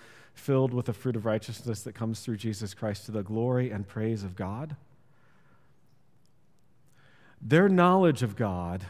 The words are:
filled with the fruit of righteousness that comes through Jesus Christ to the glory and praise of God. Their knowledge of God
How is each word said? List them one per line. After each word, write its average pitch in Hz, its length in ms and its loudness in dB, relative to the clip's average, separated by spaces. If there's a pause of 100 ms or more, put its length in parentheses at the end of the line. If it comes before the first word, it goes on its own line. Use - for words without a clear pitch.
(340)
filled 131 400 2
with 123 120 -2
the 120 60 -4
fruit 123 240 -4
of 107 100 -4
righteousness 110 560 -4
that - 120 -14
comes 113 260 -6
through 113 160 -6
Jesus 104 380 -6
Christ 110 320 -6
to 110 60 -10
the 107 100 -4
glory 120 480 0
and 101 160 -6
praise 110 360 -4
of 92 140 -10
God. 117 400 -8 (2750)
Their 160 280 6
knowledge 180 540 6
of 101 140 -2
God 90 540 -2